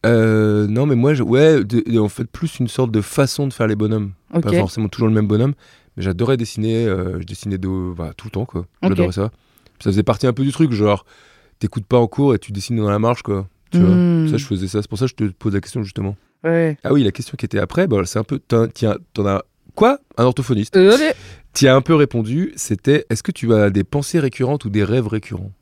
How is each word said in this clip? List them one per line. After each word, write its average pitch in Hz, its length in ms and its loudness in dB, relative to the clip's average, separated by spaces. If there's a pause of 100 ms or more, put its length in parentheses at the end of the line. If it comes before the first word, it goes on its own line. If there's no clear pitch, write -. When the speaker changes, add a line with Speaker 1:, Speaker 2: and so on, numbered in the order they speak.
Speaker 1:
Euh, 107 600 2
non, 117 180 0
mais 143 100 2
moi, 135 180 2
je, 127 100 0
ouais, 139 400 4
de, 107 220 0
de, 117 140 2
en 107 100 2
fait, 117 160 -8
plus - 340 -8
une 123 80 -2
sorte 120 240 -2
de 107 100 0
façon 139 460 -2
de 127 60 -6
faire 113 140 -2
les 107 80 0
bonhommes. 107 380 -2 (200)
Speaker 2:
Ok. 170 100 0
Speaker 1:
Pas 104 100 -2
forcément 104 340 -2
toujours 117 200 -2
le 110 60 2
même 107 140 2
bonhomme, 117 260 2 (440)
mais 92 60 -6
j'adorais 113 340 0
dessiner, 113 480 -2
euh, 92 340 -2
je 87 60 -10
dessinais 98 320 -8
de, 92 360 -4
bah, 82 220 -10
tout - 120 -18
le - 40 -14
temps, 104 140 -4
quoi. 85 160 -8 (200)
Speaker 2:
Ok. 185 80 2
Speaker 1:
J'adorais 175 220 2
ça. 101 200 -4 (480)
Ça 104 120 0
faisait 98 120 2
partie 123 240 0
un 123 60 2
peu 131 100 -2
du 139 80 0
truc, 151 200 2
genre, 104 340 0 (540)
t'écoutes 104 260 -6
pas 123 120 2
en 120 100 4
cours 139 260 2
et 101 60 0
tu - 120 -12
dessines 101 260 -4
dans 107 120 0
la 104 100 0
marche, 117 240 0
quoi. 98 240 -4 (240)
Tu 175 80 2
vois. 180 100 6
Speaker 2:
Hmm. 175 400 4
Speaker 1:
Ça, 131 80 0
je 143 80 -4
faisais 95 220 -6
ça. 107 140 -2
C'est - 80 -10
pour 107 80 -8
ça 123 80 0
que 127 60 -4
je - 40 -20
te 110 80 -4 (100)
pose 104 200 -4
la 98 80 -2
question, - 220 -8
justement. 98 320 -8 (280)
Speaker 2:
Ouais. 165 400 0
Speaker 1:
Ah 143 100 -2
oui, 143 100 4
la 98 80 2
question - 260 -12
qui - 80 -6
était 104 140 -4
après, 170 280 -2
bah, 104 180 0
c'est 107 140 -6
un 110 40 -4
peu, 135 160 -6
t'en, 113 280 0
tiens, - 280 -2 (180)
t'en 101 120 -2
as, 98 180 -2 (320)
quoi ? 262 240 2 (180)
Un 120 60 2
orthophoniste. 123 540 0
Speaker 2:
Euh, 196 180 8
allez. 302 160 0 (400)
Speaker 1:
T'y - 160 4
as 131 80 8
un 135 60 6
peu 165 140 2
répondu, 131 600 0
c'était, - 540 0
est-ce 107 140 -2
que - 80 -4
tu 117 220 0
as 104 160 6
des 98 140 0
pensées 143 360 -2
récurrentes 135 440 -2
ou 107 60 -6
des 101 140 0
rêves 110 240 0
récurrents ? 101 440 -8 (100)